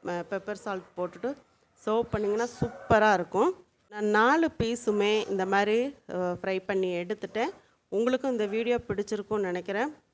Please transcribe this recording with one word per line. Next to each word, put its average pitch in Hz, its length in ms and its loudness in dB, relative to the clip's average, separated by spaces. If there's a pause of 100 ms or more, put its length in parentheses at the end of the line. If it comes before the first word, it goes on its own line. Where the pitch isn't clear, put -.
அ, 175 240 -4
பெப்பர் 196 220 -6
சால்ட் 196 300 -8 (140)
போட்டுட்டு 180 380 -6 (500)
சர்வ் 226 280 0
பண்ணிங்கன்னா 214 340 0 (140)
சூப்பரா 214 520 4
இருக்கும். 196 420 2 (360)
நான் 208 140 -6
நாலு 247 540 4
பீஸுமே 214 720 0
இந்த 190 160 -2
மாதிரி, 208 480 2 (160)
அ, 180 320 -2
ஃப்ரை 190 240 -4
பண்ணி 185 280 0
எடுத்துட்டேன். 208 560 -4 (380)
உங்களுக்கும் 254 420 0
இந்த 214 160 0
வீடியோ 233 420 0
பிடிச்சிருக்கும்னு 208 520 -4
நினைக்கிறேன். 196 540 -4 (200)